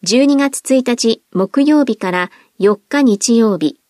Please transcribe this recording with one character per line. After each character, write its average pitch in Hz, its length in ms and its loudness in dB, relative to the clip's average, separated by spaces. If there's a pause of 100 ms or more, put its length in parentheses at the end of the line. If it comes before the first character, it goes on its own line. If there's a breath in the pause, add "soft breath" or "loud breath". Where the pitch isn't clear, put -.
十 233 220 2
二 285 100 2
月 277 240 -2
一 254 260 0
日 240 460 -2
木 196 320 -2
曜 294 220 2
日 233 100 -4
か 190 160 -6
ら 180 200 -4 (280 soft breath)
四 202 160 2
日 285 260 -4
日 233 360 2
曜 220 200 2
日 151 220 -4 (100)